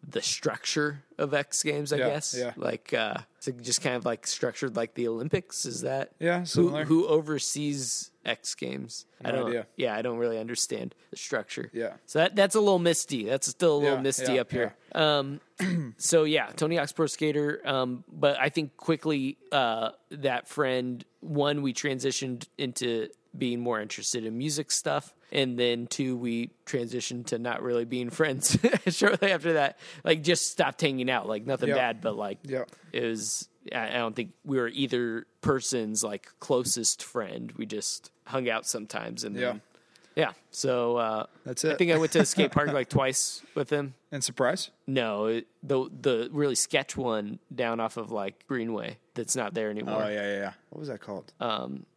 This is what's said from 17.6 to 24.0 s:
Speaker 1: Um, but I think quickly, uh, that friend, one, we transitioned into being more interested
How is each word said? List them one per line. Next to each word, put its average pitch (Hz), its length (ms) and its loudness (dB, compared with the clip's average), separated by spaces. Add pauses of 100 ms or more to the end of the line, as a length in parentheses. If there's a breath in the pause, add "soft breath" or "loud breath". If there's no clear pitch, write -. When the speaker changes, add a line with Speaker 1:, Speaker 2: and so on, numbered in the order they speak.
Speaker 1:
Um, 131 480 -2
but 143 260 2
I 139 120 2
think 151 260 -2
quickly, 147 640 0 (140)
uh, 113 380 2 (200)
that 135 380 -2
friend, 127 540 0 (180)
one, 147 420 0
we 135 100 0
transitioned 131 720 -2 (120)
into 120 500 -2 (280)
being 120 240 -2
more 120 200 0
interested 107 460 -4